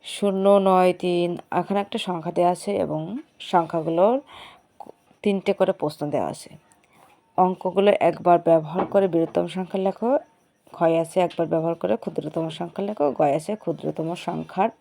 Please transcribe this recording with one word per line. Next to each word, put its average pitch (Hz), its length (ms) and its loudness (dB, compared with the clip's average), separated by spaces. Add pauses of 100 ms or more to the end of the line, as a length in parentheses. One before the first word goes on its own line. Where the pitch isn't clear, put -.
শূন্য, 190 400 -2 (240)
নয়, 185 240 6 (100)
তিন, 175 280 0 (300)
এখানে 196 240 -2
একটা 220 220 -10
সংখ্যা 170 320 -6
দেওয়া 175 180 4
আছে 202 140 -8 (140)
এবং 151 160 -4 (520)
সংখ্যাগুলোর 170 640 2 (1080)
তিনটে 196 340 0
করে 190 220 2
প্রশ্ন - 220 -6 (120)
দেওয়া 92 200 -2
আছে। - 160 -18 (880)
অঙ্কগুলো 185 520 2 (180)
একবার 175 300 4 (100)
ব্যবহার 165 440 2
করে 196 220 4
বৃহত্তম 165 400 0
সংখ্যা 185 320 -6
লেখো, 214 240 -2 (680)
ক্ষয় 165 260 2
আছে 160 140 -4 (100)
একবার 165 260 -2
ব্যবহার 165 300 -2
করে 196 200 0
ক্ষুদ্রতম 160 420 -6 (140)
সংখ্যা 175 300 -8
লেখো, 214 180 0 (120)
গয় 147 200 2
আছে 160 140 -6 (100)
ক্ষুদ্রতম 156 460 -6 (180)
সংখ্যার 170 440 -2 (100)